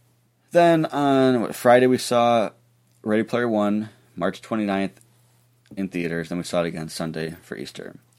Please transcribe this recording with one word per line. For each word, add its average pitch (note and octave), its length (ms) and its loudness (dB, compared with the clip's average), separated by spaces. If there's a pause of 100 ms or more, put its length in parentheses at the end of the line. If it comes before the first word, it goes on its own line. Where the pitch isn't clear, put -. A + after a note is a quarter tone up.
(500)
then E3+ 360 4
on, C3 560 2
what, - 120 -6
Friday B2 320 6
we B2+ 120 4
saw A#2+ 520 2 (520)
Ready A2 200 0
Player A#2+ 260 -2
One, G#2+ 420 -2 (260)
March F2+ 240 -4
twenty-ninth G2 600 -6 (760)
in F#2+ 120 -6
theaters. E2+ 400 -6
Then F2 100 -8
we E2+ 60 -8
saw F2 200 -4
it E2+ 40 -4
again E2 200 -10
Sunday D#2+ 540 -8
for - 140 -14
Easter. - 400 -14 (220)